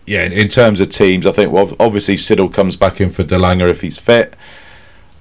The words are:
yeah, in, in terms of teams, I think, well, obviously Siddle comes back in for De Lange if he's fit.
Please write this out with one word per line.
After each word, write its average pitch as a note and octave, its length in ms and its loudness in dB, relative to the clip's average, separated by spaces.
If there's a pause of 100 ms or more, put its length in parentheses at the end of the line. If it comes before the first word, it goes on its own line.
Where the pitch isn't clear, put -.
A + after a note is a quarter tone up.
yeah, G2 180 -4
in, F2+ 80 -6
in G2+ 160 0
terms A2 320 2
of F#2+ 100 0
teams, F#2 340 2
I F#2+ 80 2
think, G#2 180 0
well, F#2 300 0
obviously G#2 360 0
Siddle F#2+ 360 0
comes F#2+ 240 -2
back - 240 -2
in F#2+ 100 0
for - 120 -6
De F#2 160 -2
Lange F2+ 240 2
if F2 180 0
he's E2+ 180 -10
fit. - 360 0 (880)